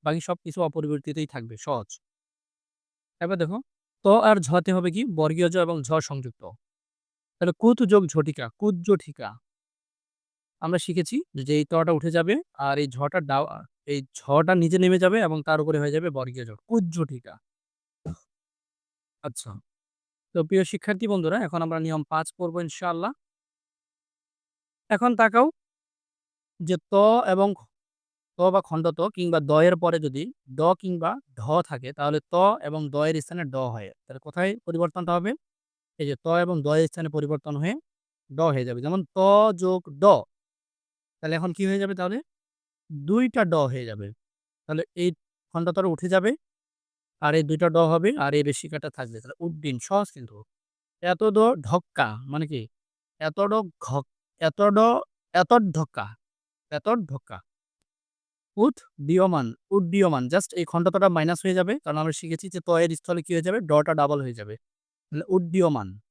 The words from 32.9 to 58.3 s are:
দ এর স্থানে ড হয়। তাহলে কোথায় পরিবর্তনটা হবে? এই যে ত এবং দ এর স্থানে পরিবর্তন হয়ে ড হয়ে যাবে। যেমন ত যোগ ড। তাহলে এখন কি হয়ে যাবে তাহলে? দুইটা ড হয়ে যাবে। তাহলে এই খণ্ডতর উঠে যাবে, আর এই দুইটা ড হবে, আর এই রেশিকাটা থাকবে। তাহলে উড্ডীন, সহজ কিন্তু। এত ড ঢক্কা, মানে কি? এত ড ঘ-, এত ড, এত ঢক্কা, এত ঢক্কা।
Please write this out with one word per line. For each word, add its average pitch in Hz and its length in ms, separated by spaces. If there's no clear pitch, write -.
দ 143 140
এর 160 160
স্থানে 170 260
ড 131 100
হয়। 107 200
তাহলে 131 220
কোথায় 175 300
পরিবর্তনটা 170 500
হবে? 175 180
এই 147 80
যে 139 100
ত - 100
এবং 175 240
দ 143 80
এর 160 160
স্থানে 160 240
পরিবর্তন 147 460
হয়ে 170 180
ড 139 160
হয়ে 135 180
যাবে। 120 180
যেমন 175 180
ত - 80
যোগ 185 260
ড। 165 60
তাহলে 160 140
এখন 175 160
কি 196 140
হয়ে 196 140
যাবে 196 140
তাহলে? 185 240
দুইটা 214 540
ড 170 100
হয়ে 127 200
যাবে। 104 200
তাহলে 156 140
এই 175 160
খণ্ডতর 170 320
উঠে 175 220
যাবে, 190 220
আর 151 120
এই 160 100
দুইটা 160 240
ড 165 180
হবে, 170 320
আর 143 160
এই 147 80
রেশিকাটা 151 480
থাকবে। 117 280
তাহলে 123 220
উড্ডীন, 151 400
সহজ 196 300
কিন্তু। 117 260
এত 175 280
ড 202 80
ঢক্কা, 139 460
মানে 151 180
কি? 143 160
এত 156 180
ড 208 60
ঘ-, 135 280
এত 160 200
ড, 202 80
এত 180 180
ঢক্কা, 143 340
এত 151 140
ঢক্কা। 123 340